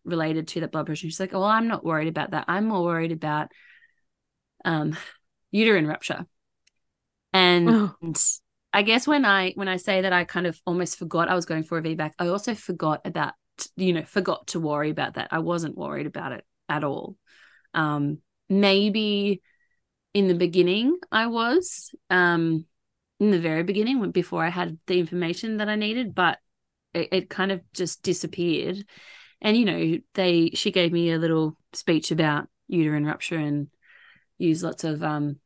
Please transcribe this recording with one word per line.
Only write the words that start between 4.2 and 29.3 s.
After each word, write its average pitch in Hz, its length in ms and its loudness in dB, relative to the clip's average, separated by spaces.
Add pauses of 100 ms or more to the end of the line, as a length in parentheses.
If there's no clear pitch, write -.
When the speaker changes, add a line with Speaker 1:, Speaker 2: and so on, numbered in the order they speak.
Speaker 1:
um, 156 320 -2 (540)
uterine 202 360 4
rupture." - 380 -6 (1040)
And 180 380 6
Speaker 2:
Oh. 208 260 4 (800)
Speaker 1:
I 202 80 4
guess 226 260 2
when 294 160 4
I, 196 280 4
when 196 180 -4
I 185 80 -2
say 190 240 0
that 190 100 0
I 175 140 2
kind 180 200 -2
of 165 200 -4
almost 175 340 -2
forgot 170 300 0
I 185 60 2
was 170 100 0
going 160 180 -4
for 165 140 -4
a 160 40 -2
V 160 140 -4
vac, 156 240 -4
I 175 80 -2
also 202 260 -2
forgot 165 520 -2
about, 160 280 -4 (440)
you 185 160 2
know, 160 100 -2
forgot 185 440 -2
to 170 120 -6
worry 151 300 -2
about 156 240 -4
that. - 180 -8
I 160 80 -2
wasn't 165 380 -4
worried 147 300 -6
about 135 260 -8
it - 100 -14 (240)
at 151 160 -2
all. - 320 -6 (580)
Um, 147 440 0 (320)
maybe 202 920 2 (720)
in 202 140 4
the 180 80 4
beginning 185 640 4 (120)
I 220 180 0
was, 240 680 -2 (140)
um, 170 560 2 (560)
in 208 100 6
the 175 80 4
very 165 240 0
beginning, 214 380 0
when, 170 100 -2
before 175 320 -2
I 165 60 0
had 175 280 -4 (100)
the 180 120 2
information 175 580 -2
that 208 120 -2
I 214 80 0
needed, 214 360 -2
but 175 260 0 (540)
it, 170 200 -2
it 185 160 -2
kind 190 240 -2
of 180 80 -6 (100)
just - 320 -6
disappeared. 175 800 -2 (580)